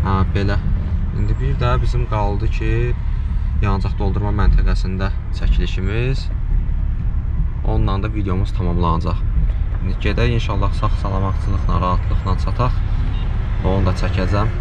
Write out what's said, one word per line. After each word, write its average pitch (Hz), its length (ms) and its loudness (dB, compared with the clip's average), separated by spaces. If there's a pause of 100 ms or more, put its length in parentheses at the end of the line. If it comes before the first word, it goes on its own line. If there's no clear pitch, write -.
Hə, 98 140 0 (120)
belə. 101 240 0 (600)
İndi 104 220 0
bir 135 200 0
də 123 220 2
bizim 113 260 2
qaldı 104 400 0
ki, 110 220 0 (880)
yanacaq 101 380 0
doldurma 101 400 0
məntəqəsində 95 720 2 (260)
çəkilişimiz. 110 960 0 (1400)
Onunla 107 360 0
da 104 120 -2
videomuz 98 400 0
tamamlanacaq. 85 640 0 (640)
İndi 95 120 -2 (120)
gedək, 110 280 2
inşallah, 98 460 0
sağ-salamatçılıqla, 95 1000 0
rahatlıqla 92 640 0
çataq. 123 340 0 (840)
Onu 95 220 2
da 92 140 0
çəkəcəm. 95 480 0 (120)